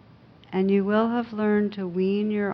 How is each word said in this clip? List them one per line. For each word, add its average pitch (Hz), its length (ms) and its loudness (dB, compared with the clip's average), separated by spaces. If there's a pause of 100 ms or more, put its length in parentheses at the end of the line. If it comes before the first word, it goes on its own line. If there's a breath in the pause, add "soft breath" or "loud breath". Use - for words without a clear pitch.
(520)
and 190 200 2
you 196 120 4
will 214 260 2
have 233 220 -4
learned 208 420 0
to 190 140 -6
wean 196 440 0
your 202 220 -2